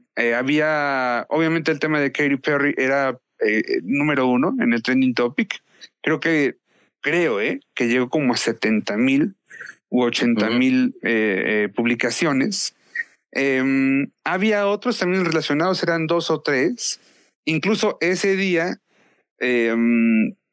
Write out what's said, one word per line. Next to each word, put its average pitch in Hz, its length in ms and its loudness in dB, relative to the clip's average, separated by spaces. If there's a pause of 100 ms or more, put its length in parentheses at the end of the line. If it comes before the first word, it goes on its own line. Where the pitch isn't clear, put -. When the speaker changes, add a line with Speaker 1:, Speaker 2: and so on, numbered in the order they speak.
(180)
Speaker 1:
eh, 117 180 0
había, 139 920 -2
obviamente 160 420 0
el 147 80 -4
tema 156 220 0
de 139 100 0
Katy 143 260 0
Perry 143 400 0
era, 131 400 0 (220)
eh, 110 440 0
número 139 440 0
uno 131 320 2
en 120 140 2
el 117 100 -2
trending 127 300 2
topic. 123 480 -2 (400)
Creo 156 180 -2
que, 151 380 0 (440)
creo, 147 400 0
eh, 156 200 -4 (120)
que 123 140 -2
llegó 123 220 0
como 139 240 0
a 113 40 -2
setenta 107 600 -2
mil 135 380 2 (540)
u 123 140 2
ochenta 117 460 0
mil, 127 400 2
Speaker 2:
Ujú. - 180 -8
Speaker 1:
eh, 110 380 0
eh, 104 280 0
publicaciones. 131 1000 -2 (560)
Em, 135 800 0 (120)
había 202 440 0
otros 208 320 -2
también 185 260 2
relacionados, 160 580 0
eran 165 240 0
dos 165 220 0
o 156 120 0
tres. 147 580 0 (440)
Incluso 185 580 0
ese 185 340 0
día, 185 440 0 (600)
em, 117 960 2 (200)